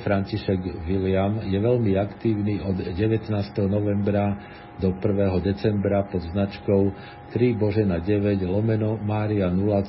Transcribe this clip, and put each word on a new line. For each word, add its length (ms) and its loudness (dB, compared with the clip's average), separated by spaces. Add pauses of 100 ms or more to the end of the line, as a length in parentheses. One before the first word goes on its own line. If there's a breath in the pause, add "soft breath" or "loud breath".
František 800 -2
William 560 0
je 160 -2
veľmi 400 2
aktívny 640 -2
od 160 -2
devätnásteho 880 0
novembra 720 0 (400 loud breath)
do 240 0
prvého 400 2
decembra 640 0
pod 160 -4
značkou 720 0 (400 loud breath)
Tri 240 2
Božena 400 2
deväť 480 0
lomeno 560 0
Mária 480 0
nula 400 2